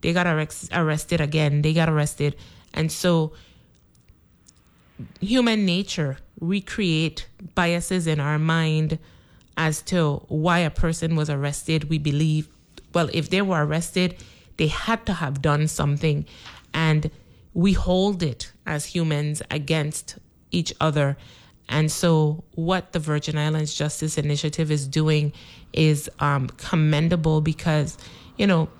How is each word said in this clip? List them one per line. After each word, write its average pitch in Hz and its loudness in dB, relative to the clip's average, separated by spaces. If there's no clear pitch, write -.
They 165 0
got 175 2
arrest-, 156 -2
arrested 160 0
again. 147 2
They 156 2
got 160 4
arrested." 147 0
And 160 -2
so 165 2
human 226 2
nature, 170 -2
we 185 0
create 160 -2
biases 175 0
in 156 0
our 147 0
mind 160 0
as 156 -2
to 156 0
why 170 0
a 165 2
person 165 0
was 151 0
arrested. 147 -2
We 160 0
believe, 151 0
well, 170 2
if 156 -2
they 185 0
were 180 0
arrested, 170 -2
they 156 2
had 226 -2
to 208 -2
have 143 -4
done 151 2
something. 147 0
And 156 2
we 185 4
hold 185 2
it 143 -6
as 147 -4
humans 151 -2
against 151 -4
each 170 -2
other. 147 2
And 156 0
so 156 2
what 175 -2
the 175 -2
Virgin 151 -2
Islands 151 0
Justice 151 -4
Initiative 151 -2
is 147 0
doing 151 2
is, 151 2
um, 143 0
commendable 156 2
because, 151 0
you 202 2
know 165 4